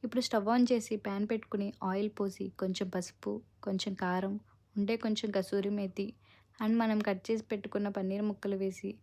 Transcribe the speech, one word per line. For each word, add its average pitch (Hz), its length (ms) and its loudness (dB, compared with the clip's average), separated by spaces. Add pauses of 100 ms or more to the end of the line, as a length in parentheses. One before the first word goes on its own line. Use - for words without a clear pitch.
ఇప్పుడు 240 160 0
స్టవ్ 220 340 4
on 247 180 6
చేసి 226 240 2
ప్యాన్ 202 360 -2
పెట్టుకుని 208 400 -2 (180)
ఆయిల్ 202 200 0 (100)
పోసి 196 280 -2 (140)
కొంచెం 190 260 0
పసుపు, 185 460 -4 (300)
కొంచెం 196 300 -2
కారం, 185 400 0 (420)
ఉంటే 202 200 2
కొంచెం 220 340 -2
కసూరి 196 400 0
మేతి 202 380 -2 (500)
and 220 180 2
మనం 220 240 4
కట్ 196 300 -2
చేసి 226 220 0
పెట్టుకున్న 208 360 -2
పన్నీర్ 196 340 -2
ముక్కలు 202 340 -2
వేసి 190 360 -2 (100)